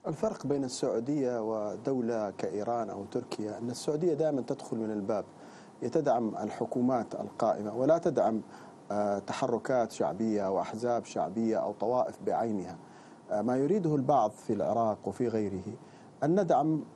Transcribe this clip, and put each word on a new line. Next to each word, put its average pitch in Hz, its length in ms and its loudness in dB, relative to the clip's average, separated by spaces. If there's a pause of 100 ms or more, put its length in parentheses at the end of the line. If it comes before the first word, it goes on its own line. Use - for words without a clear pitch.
الفرق 170 400 -4
بين 139 160 2
السعودية 123 760 0
ودولة 110 880 -2
كإيران 104 600 -2
أو 98 160 -8
تركيا 107 520 -4
أن 117 120 -4
السعودية 151 440 0
دائما 147 280 2
تدخل - 360 -6
من 110 140 -2
الباب، 104 340 -2 (560)
تدعم 120 540 2
الحكومات 117 800 0
القائمة 104 600 0
ولا 139 220 4
تدعم، 113 440 2 (500)
آه، 101 280 2
تحركات 117 720 0
شعبية 104 500 0
أو 95 200 2
أحزاب 113 440 -2
شعبية 110 520 0
أو - 140 0
طوائف 120 540 0
بعينها. 95 520 -2 (540)
آه، 104 100 0
ما 123 160 2
يريده 156 380 2
البعض 131 360 4
في - 220 -4
العراق 104 440 2 (100)
وفي 110 200 -2
غيره 101 360 0 (600)
أن 170 180 4
ندعم 156 420 2 (120)